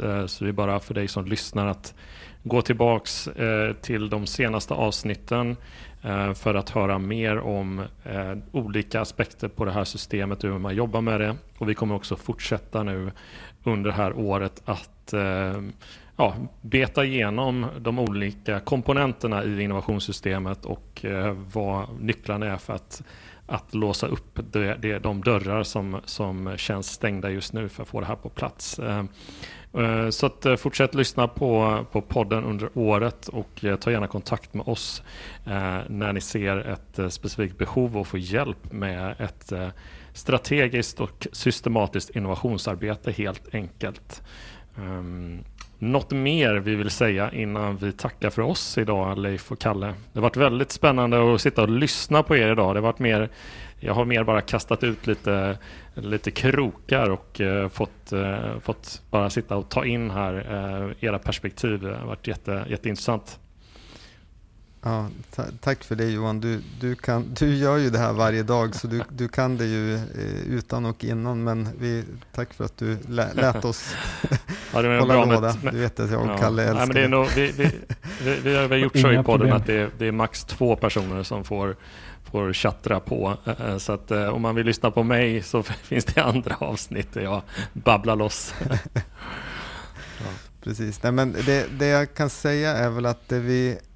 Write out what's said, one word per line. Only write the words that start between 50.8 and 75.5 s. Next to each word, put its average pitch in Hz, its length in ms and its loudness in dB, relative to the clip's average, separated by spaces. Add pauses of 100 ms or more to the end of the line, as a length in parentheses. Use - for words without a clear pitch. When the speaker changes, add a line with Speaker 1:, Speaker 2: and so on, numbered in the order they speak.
Speaker 1:
att 101 60 4
sitta 131 200 4
och 107 80 6
lyssna 147 540 4
på 156 140 4
er 110 140 6
idag. 101 240 4
Det 104 40 2
har 107 40 2
varit 113 160 2
mer, 110 300 4 (500)
jag 104 140 -2
har 120 120 2
mer 117 180 4
bara 110 180 4
kastat - 420 0
ut 117 240 -2
lite, 101 500 0 (360)
lite 104 380 -4
krokar 131 800 2
och, - 320 -4
eh, 98 280 2
fått, - 420 -6
eh, 101 500 -2
fått - 400 -8 (100)
bara 101 180 2
sitta 107 260 -2
och 98 140 -4
ta 131 160 0
in 117 260 -2
här, 95 240 -2
eh, 98 720 -6
era 101 120 0
perspektiv. 104 640 -4
Det 98 140 -6
har 117 120 -8
varit 110 200 -10
jätte-, 98 420 -4
jätteintressant. 107 720 -4 (1400)
Speaker 2:
Ja, 110 240 -2 (280)
ta-, 127 80 -4 (180)
tack 135 220 0
för 113 120 -4
det, 113 100 0
Johan. 110 360 0
Du, 113 200 -2 (180)
du 123 160 -2
kan, 120 440 0
du 147 160 4
gör 139 220 4
ju 139 120 4
det 113 80 2
här 113 160 2
varje 110 300 4
dag, 113 320 2
så - 120 -6
du, 117 220 -2
du 123 180 -4
kan 127 300 0
det 117 80 0
ju, 110 300 0
eh, 110 60 -2 (480)
utan 123 360 -2
och 113 180 -4
innan. 117 400 -2
Men 113 260 0 (100)
vi, 117 240 -2 (300)
tack 120 200 -6
för - 120 -6
att - 120 -8
du 110 200 -2 (100)
lä-, 120 260 0
lät 123 320 2
oss - 300 -4 (120)
Speaker 1:
<laughs> - 640 -2
Ja, 117 80 4
det 120 60 4
var 120 80 4
en 120 40 6
Speaker 2:
hålla 127 140 6
Speaker 1:
bra 120 120 8
Speaker 2:
låda. 113 280 6